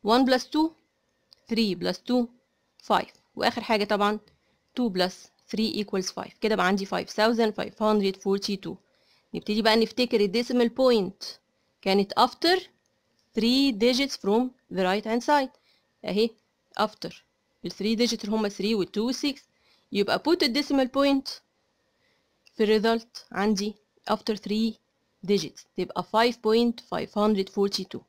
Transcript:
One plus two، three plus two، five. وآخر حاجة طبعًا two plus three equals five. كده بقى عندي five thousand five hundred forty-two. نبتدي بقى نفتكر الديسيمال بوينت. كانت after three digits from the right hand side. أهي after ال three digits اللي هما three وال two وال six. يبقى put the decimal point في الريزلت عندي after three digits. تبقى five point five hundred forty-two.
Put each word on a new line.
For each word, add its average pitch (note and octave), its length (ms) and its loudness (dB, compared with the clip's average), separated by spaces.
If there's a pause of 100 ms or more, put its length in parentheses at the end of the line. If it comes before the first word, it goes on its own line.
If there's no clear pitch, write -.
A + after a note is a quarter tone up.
One A#3+ 220 4
plus B3+ 200 2
two، D#4+ 260 0 (800)
three A3 240 0
plus F3+ 220 -6
two، B3 300 0 (560)
five. - 280 -2 (240)
وآخر A#3 260 0
حاجة G#3+ 220 0
طبعًا G#3 360 0 (600)
two A#3+ 100 0
plus F3+ 240 -2 (420)
three G#3+ 280 -2
equals F#3+ 280 -4
five. - 300 -12
كده G#3+ 140 0
بقى F3+ 120 0
عندي G3 180 0
five F#3 240 -4
thousand A3 420 2
five - 280 -8
hundred G#3 420 2
forty-two. G3 540 -4 (600)
نبتدي G#3+ 260 -2
بقى G#3+ 140 4
نفتكر A#3 460 0
الديسيمال A#3 480 0
بوينت. A#3 540 2 (580)
كانت G3 380 0
after E4 400 2 (800)
three B3+ 320 2
digits A#3+ 440 0
from A3+ 340 0 (240)
the F#3 100 0
right G3 220 0
hand A#3 180 -2
side. C#4+ 340 0 (480)
أهي G#3+ 240 0 (500)
after F3 320 -4 (540)
ال F3 60 -8
three G#3+ 280 -2
digits A#3 240 0
اللي G#3+ 120 -4
هما G#3+ 140 0
three G3+ 240 -2
وال F#3+ 140 -2
two - 100 -8
وال A#3+ 180 -2
six. C#4+ 260 -4 (500)
يبقى G3 360 0
put F4 180 4
the - 40 0
decimal C#4 380 0
point C#4 420 0 (1300)
في A3 80 0
الريزلت A3 680 0
عندي G#3 440 -2 (360)
after G#3+ 240 -2
three G#3+ 380 -2 (540)
digits. F#3 380 -2 (120)
تبقى F3+ 260 -6
five A#3 320 0
point A#3 460 0
five - 300 -8
hundred G#3 380 0
forty-two. G3 600 -4